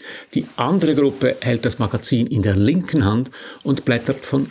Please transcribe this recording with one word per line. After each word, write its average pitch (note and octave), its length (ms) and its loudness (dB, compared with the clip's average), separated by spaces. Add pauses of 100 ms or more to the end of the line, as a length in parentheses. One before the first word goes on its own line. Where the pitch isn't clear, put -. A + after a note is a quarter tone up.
(340)
Die - 120 -2 (120)
andere D#3 380 2
Gruppe C3+ 460 2
hält A#2+ 240 0
das A#2 140 -2
Magazin A#2 480 0
in A2 140 0
der G2 140 2
linken C3+ 500 2
Hand A2+ 260 0 (320)
und C#3 220 -2
blättert A#2+ 400 -2
von C#3 260 -2